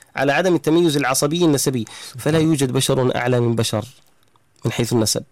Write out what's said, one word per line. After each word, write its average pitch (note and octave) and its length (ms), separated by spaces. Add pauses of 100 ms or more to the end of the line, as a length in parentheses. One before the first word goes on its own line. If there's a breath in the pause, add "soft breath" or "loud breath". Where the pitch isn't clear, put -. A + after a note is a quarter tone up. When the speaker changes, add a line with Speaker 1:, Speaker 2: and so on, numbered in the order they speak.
(160 soft breath)
Speaker 1:
على C#3 160
عدم F3 240
التميز D#3+ 420
العصبي D3 480
النسبي. C3 400 (220 loud breath)
Speaker 2:
سبحان B2 120
Speaker 1:
فلا D3+ 180
Speaker 2:
الله. D#3+ 120
Speaker 1:
يوجد C#3 220
بشر C3 440
أعلى B2 240
من A#2 160
بشر A2+ 300 (800)
من A#2+ 60
حيث B2 220
النسب، A2 380